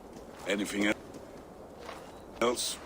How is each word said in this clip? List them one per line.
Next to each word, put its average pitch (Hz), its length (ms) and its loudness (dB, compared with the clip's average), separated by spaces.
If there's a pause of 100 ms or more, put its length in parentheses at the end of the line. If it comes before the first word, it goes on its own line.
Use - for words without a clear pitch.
(480)
Anything 101 400 4
el-, 107 60 8 (1500)
else? 120 440 6